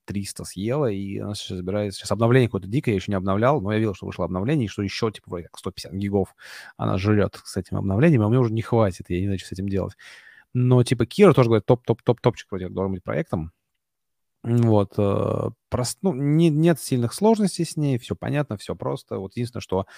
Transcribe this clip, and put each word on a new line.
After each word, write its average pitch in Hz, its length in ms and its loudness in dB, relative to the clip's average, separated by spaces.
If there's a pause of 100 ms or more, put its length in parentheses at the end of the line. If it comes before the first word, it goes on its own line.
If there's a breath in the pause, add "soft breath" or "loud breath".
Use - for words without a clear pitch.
триста 98 380 -8
съела, 123 460 -4
и 98 280 -6
она 104 160 -8
сейчас 95 240 -10
забирает, 98 360 -4
сейчас - 180 -8
обновление 117 360 4
какое-то 92 200 -6
дикое, 120 240 -2
я 98 40 2
еще 101 160 -4
не 98 40 0
обновлял, 104 460 2
но 104 100 -4
я 107 60 0
видел, 110 160 0
что 95 120 -12
вышло 95 200 -6
обновление, 104 400 -2
и - 20 -8
что - 140 -6
еще, 101 280 -4
типа, - 200 -16
вроде 87 180 -8
как - 100 -20
сто 95 140 -10
пятьдесят - 220 -14
гигов 101 400 -2 (420 loud breath)
она 104 220 -2
жрет 101 460 0
с - 120 -14
этим 98 220 -6
обновлением, 107 440 2
а 104 60 2
мне 123 100 4
уже 117 140 2
не 113 100 -4
хватит, 110 480 0
я 87 100 -2
не 98 60 -2
знаю, 98 120 -2
что - 100 -14
с - 40 -12
этим 95 160 -6
делать. 98 280 -4 (580 loud breath)
Но, 123 300 6
типа, 117 220 2
Кира 196 280 6
тоже, 120 160 6
говорит, 110 160 4
топ, - 200 4
топ, - 160 0
топ, - 180 0
топчик - 300 0
вроде 92 160 -6
как 98 80 -12
должен 95 200 -2
быть 92 100 -10
проектом. 104 480 -4 (920)
Вот, 113 540 2
э, 104 520 0 (200)
прост-, 120 320 -4
ну, 190 120 0
не-, 151 360 2
нет 156 300 2
сильных 120 340 -2
сложностей 208 520 0
с - 100 -12
ней, 139 220 0
все - 180 -6
понятно, 139 420 -4
все - 180 -8
просто. 127 420 -8
Вот 95 180 -10
единственное, 117 260 -6
что, 95 240 -2 (120)